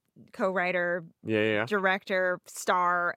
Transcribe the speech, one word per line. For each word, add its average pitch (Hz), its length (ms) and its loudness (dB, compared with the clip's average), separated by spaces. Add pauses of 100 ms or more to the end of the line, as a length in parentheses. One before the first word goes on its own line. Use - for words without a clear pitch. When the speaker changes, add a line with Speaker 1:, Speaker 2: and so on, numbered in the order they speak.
(320)
Speaker 1:
co-writer, 180 720 -2 (200)
Speaker 2:
Yeah, 110 160 0
yeah, 110 120 2
yeah. 107 140 2
Speaker 1:
director, 185 800 0
star 175 680 0